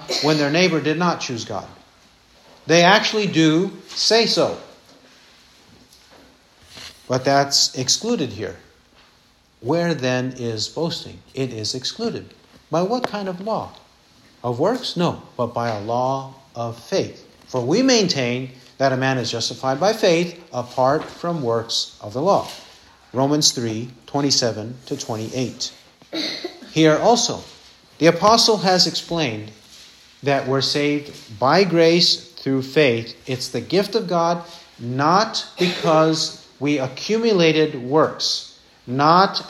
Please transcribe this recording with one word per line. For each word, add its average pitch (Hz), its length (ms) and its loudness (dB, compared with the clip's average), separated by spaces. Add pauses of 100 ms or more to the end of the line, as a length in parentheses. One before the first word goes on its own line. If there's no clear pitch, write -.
(220)
when 156 140 4
their 143 140 0
neighbor 165 300 2
did 147 180 -2
not 190 220 0
choose 113 240 -8
God. 101 220 -8 (1000)
They 170 160 6
actually 208 460 4
do 160 420 2 (160)
say 220 400 2
so. 110 320 0 (2500)
But 127 180 -2
that's 139 540 2
excluded 160 520 -2
here. 92 260 -10 (1040)
Where 165 340 0
then 127 420 -2
is 117 320 -6
boasting? 143 500 -8 (160)
It 131 180 -4
is 107 220 -6
excluded. 131 600 -8 (360)
By 165 120 0
what 240 240 -2
kind 202 220 -6
of 180 120 -8
law? 190 300 -6 (720)
Of 120 160 -4
works? 220 380 -2
No, 165 260 -2 (140)
but 117 180 -4
by 117 140 -2
a 107 120 -4
law 131 540 -4 (220)
of 117 220 -8
faith. - 460 -6 (220)
For 123 180 -4
we 180 180 2
maintain 135 680 0 (280)
that 135 140 2
a 131 40 0
man 131 220 0
is 113 120 -4
justified 131 480 -4
by 196 140 2
faith 175 500 0 (100)
apart 131 520 0
from 170 380 -6
works 117 580 -4
of 104 120 -14
the 127 100 -4
law. 175 260 2 (640)
Romans 143 380 2
three 117 400 -4 (160)
twenty-seven 123 680 -2 (100)
to 139 100 -6
twenty-eight. 113 760 -8 (1000)
Here 156 260 4
also, 156 460 2 (560)
the 151 80 4
apostle 208 520 4
has 180 280 2
explained 117 640 -4 (720)
that 135 240 0
we're 135 140 0
saved 147 520 0 (260)
by 156 260 4
grace 170 720 4
through 135 280 -2
faith. 127 640 0
It's 131 220 -6
the 123 120 -6
gift 196 360 0
of 202 100 -2
God, 170 380 0 (340)
not 151 640 0 (140)
because 160 880 2 (140)
we 143 180 0
accumulated 160 960 2
works, - 840 -2 (260)
not 160 640 4